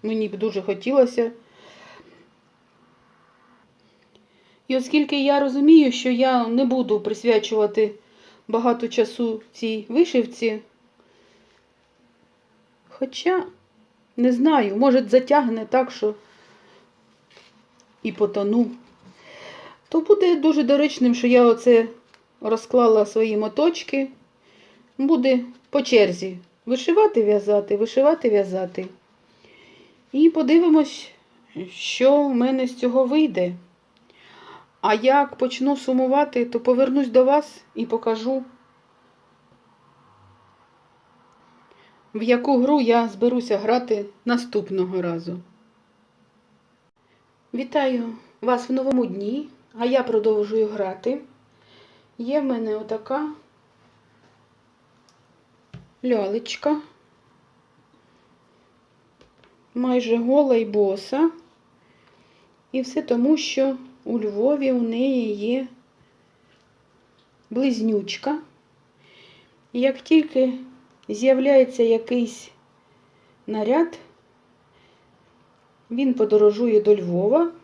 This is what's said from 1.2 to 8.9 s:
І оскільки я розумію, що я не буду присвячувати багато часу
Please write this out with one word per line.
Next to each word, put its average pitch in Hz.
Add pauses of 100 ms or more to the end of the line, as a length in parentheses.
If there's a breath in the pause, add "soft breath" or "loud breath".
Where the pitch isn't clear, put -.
І 262
оскільки 277
я 285
розумію, 285
що 254
я 247
не 247
буду 240
присвячувати 214 (560 soft breath)
багато 233
часу 226 (100)